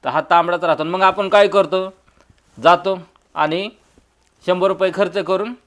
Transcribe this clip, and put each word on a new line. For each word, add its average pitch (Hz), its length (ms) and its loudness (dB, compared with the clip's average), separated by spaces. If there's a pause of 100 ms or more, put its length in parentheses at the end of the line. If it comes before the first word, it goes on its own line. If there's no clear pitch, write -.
तर 127 60 -4
हा 147 120 -2
तांबडाच 170 420 0
राहतो. 156 200 0
मग 175 180 -4
आपण 190 280 0
काय 202 180 6
करतो, 190 460 0 (680)
जातो 185 340 2 (380)
आणि 160 340 -2 (760)
शंभर 180 220 0
रुपये 190 260 0
खर्च 190 240 -2
करून 190 360 -4 (140)